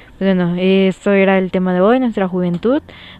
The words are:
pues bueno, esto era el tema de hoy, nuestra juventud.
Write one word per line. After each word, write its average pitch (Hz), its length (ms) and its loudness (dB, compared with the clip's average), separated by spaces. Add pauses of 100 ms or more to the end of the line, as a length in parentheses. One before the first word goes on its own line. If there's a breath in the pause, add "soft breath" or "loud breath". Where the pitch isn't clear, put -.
(180 loud breath)
pues 190 160 0
bueno, 175 220 -2
esto 190 560 0
era 190 260 2
el 185 120 -2
tema 185 220 -2
de 180 80 0
hoy, 233 200 2
nuestra 214 260 -2
juventud. 180 560 -2 (380 loud breath)